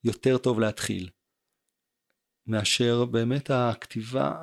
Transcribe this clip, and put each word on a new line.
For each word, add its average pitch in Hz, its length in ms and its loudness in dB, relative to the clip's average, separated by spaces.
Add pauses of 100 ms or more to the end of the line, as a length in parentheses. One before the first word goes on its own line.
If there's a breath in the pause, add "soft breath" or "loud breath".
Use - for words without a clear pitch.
יותר 127 340 2
טוב 123 220 0
להתחיל, 104 500 -2 (1400)
מאשר 120 580 2
באמת 120 460 0
הכתיבה 123 800 -2 (120)